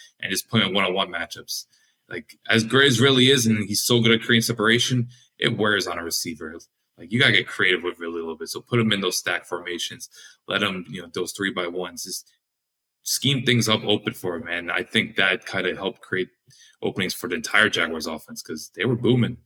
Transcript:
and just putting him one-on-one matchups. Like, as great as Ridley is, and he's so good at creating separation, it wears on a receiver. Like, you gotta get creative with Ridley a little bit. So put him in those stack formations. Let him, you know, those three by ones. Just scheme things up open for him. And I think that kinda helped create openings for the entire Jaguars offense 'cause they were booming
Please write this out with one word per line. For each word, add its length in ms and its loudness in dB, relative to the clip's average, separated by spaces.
and 100 -6
just 180 -4
putting 200 2
him 60 -2
one-on-one 360 0
matchups. 540 -10
Like, 300 -12
as 140 4
great 240 4
as 140 4
Ridley 300 6
is, 140 4
and 220 2
he's 160 -2
so 180 4
good 120 6
at 100 2
creating 200 4
separation, 680 2
it 220 -2
wears 300 0
on 100 -6
a 60 -8
receiver. 520 -6
Like, 140 -18
you 80 0
gotta 140 6
get 160 2
creative 340 2
with 160 -6
Ridley 220 -6
a 0 -
little 160 -6
bit. 120 -10
So 120 -10
put 180 -2
him 140 4
in 80 0
those 180 -2
stack 260 -4
formations. 640 -8
Let 160 -2
him, 260 -4
you 140 -10
know, 100 -16
those 200 -4
three 180 -2
by 160 -4
ones. 380 -8
Just 260 -10
scheme 420 0
things 240 4
up 160 2
open 300 0
for 220 -6
him. 100 -10
And 240 -6
I 140 -2
think 320 -2
that 280 2
kinda 300 -2
helped 280 -8
create 260 -4
openings 320 -2
for 160 -8
the 60 -4
entire 340 4
Jaguars 380 -2
offense 340 -10
'cause 360 -10
they 80 -2
were 100 2
booming 520 2